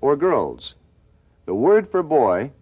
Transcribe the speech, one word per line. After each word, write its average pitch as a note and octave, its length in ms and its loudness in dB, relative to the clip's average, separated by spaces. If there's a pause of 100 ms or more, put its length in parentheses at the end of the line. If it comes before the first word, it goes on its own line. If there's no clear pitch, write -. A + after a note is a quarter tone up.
or D3 140 2
girls. B2 600 -4 (720)
The F2+ 80 -6
word F#3+ 360 2
for F#3 120 -2
boy C3+ 500 0 (100)